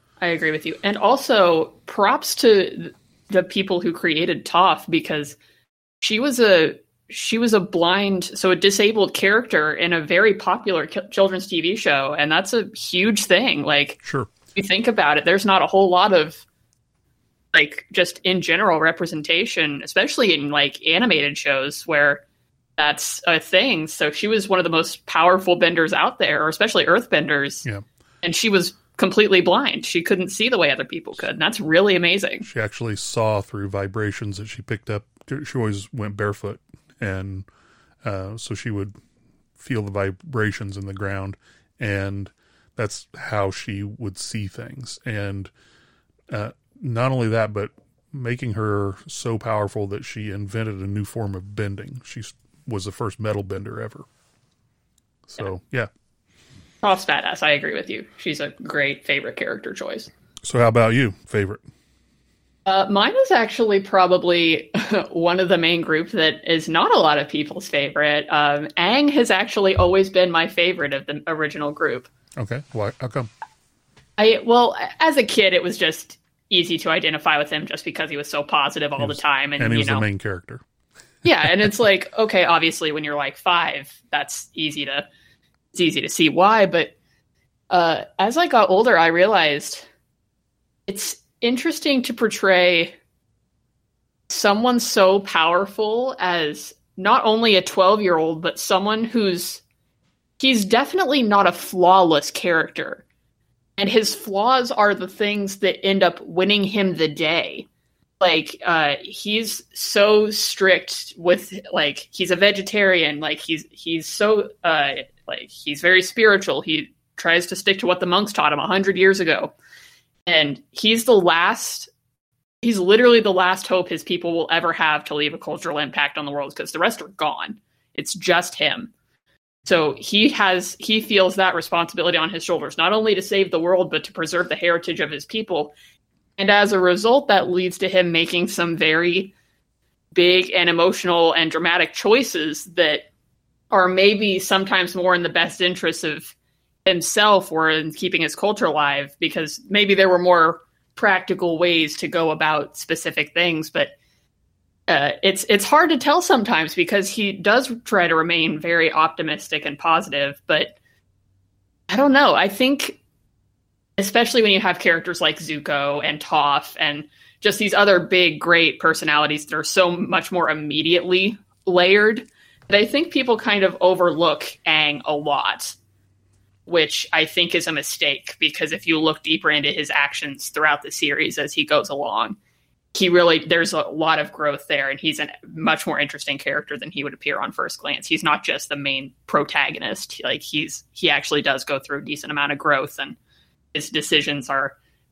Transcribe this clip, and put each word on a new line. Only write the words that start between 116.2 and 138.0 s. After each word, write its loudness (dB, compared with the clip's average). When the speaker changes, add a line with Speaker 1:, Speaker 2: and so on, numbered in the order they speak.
Speaker 1:
He -4
tries 0
to -8
stick 0
to -4
what 0
the -4
monks 0
taught 0
him -2
a -4
hundred 0
years 4
ago. 0
And 2
he's 0
the 8
last, 0
he's 0
literally 6
the 2
last 0
hope 0
his -8
people -4
will -2
ever 0
have 0
to -8
leave -2
a -12
cultural -8
impact -2
on -8
the -10
world, -8
'cause -10
the -10
rest 0
are -16
gone. -6
It's -8
just 0
him. -4
So 2
he 2
has, 0
he -2
feels 2
that 2
responsibility -2
on -2
his -10
shoulders, -6
not 2
only 2
to -2
save 0
the 0
world, 2
but -4
to -16
preserve -4
the -4
heritage 0
of -4
his -10
people. -6
And -2
as 4
a 2
result, 2
that 2
leads -2
to -2
him 0